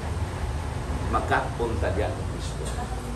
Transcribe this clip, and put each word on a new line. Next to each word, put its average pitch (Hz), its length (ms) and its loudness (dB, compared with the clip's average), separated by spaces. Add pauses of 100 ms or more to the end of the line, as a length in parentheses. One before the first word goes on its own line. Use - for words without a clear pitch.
(1160)
Magkaon 120 640 2
ta 110 160 2
diya 104 160 2
ni - 120 -2 (120)
Kristo. - 320 -2 (500)